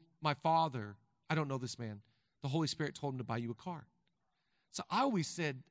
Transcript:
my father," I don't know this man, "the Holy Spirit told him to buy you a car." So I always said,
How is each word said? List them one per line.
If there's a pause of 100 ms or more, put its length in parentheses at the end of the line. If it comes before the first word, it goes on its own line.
(220)
my
father," (340)
I
don't
know
this
man, (400)
"the
Holy
Spirit
told
him
to
buy
you
a
car." (840)
So
I
always
said,